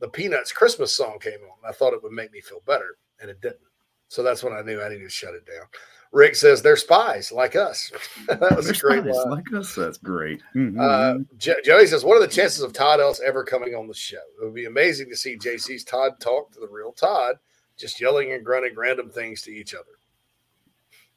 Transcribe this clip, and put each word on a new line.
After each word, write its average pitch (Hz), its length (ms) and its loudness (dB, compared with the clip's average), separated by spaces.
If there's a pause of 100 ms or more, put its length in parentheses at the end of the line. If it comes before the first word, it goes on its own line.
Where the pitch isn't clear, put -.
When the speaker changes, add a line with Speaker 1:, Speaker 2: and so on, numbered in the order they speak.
Speaker 1:
the - 80 -10
Peanuts 156 420 -4
Christmas 214 440 2
song 110 260 -4
came - 220 -10
on. 92 160 -20 (100)
I 107 40 -12
thought 127 200 0
it 107 100 -8
would 107 100 -14
make 110 200 -12
me 104 80 -20
feel 98 260 -20
better, 107 300 -4 (240)
and 107 100 -16
it 98 120 -18
didn't. 120 160 -8 (500)
So - 140 -8
that's 123 200 -2
when 120 120 -6
I 107 80 -10
knew 107 180 -10
I 104 80 -8
needed 101 160 -14
to 92 60 -20
shut 90 240 -12
it 87 100 -18
down. 85 220 -20 (440)
Rick 147 260 8
says, 143 260 8
"They're 151 160 8
spies 170 520 2
like 123 240 -2
us." - 380 -2 (180)
<laughs> - 180 -16
That 185 280 2
was 151 80 -4
Speaker 2:
They're 143 320 2
Speaker 1:
a - 60 0
great 135 120 -2
Speaker 2:
spies 127 120 0
Speaker 1:
line. 123 40 -6
Speaker 2:
like 147 220 -8
us. 98 220 -10
That's 82 240 -6
great. 80 420 -8 (160)
Mm-hmm. 117 240 -2
Speaker 1:
Uh, 131 440 2 (120)
Jo-, 151 260 0
Joey 180 240 8
says, 151 160 0
"What 196 140 6
are 202 100 6
the - 60 -10
chances 160 300 0
of 120 100 -6
Todd 147 280 4
Ellis 139 220 2
ever 131 220 -4
coming 123 300 -6
on 110 140 -12
the 107 60 -16
show? - 220 -14 (240)
It 113 60 -8
would 110 80 -12
be 120 100 -10
amazing 135 460 -2
to 113 60 -12
see 127 200 -10
J 117 220 -8
C's 127 260 -12
Todd 131 340 -2
talk 131 340 -4
to 120 80 -20
the 107 80 -14
real 107 240 -16
Todd, 147 420 0 (420)
just - 240 -14
yelling 135 320 0
and 127 100 -10
grunting 123 320 -2
random 120 360 -4
things 113 320 -12
to - 80 -18
each 107 240 -16
other." 87 100 -18 (1300)